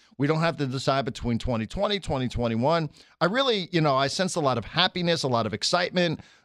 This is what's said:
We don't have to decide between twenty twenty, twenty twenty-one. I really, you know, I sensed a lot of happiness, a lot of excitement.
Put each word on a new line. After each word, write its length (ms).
We 100
don't 140
have 160
to 100
decide 380
between 340
twenty 260
twenty, 340
twenty 280
twenty-one. 600
I 40
really, 460
you 100
know, 140
I 120
sensed 280
a 60
lot 160
of 80
happiness, 580
a 60
lot 160
of 80
excitement. 680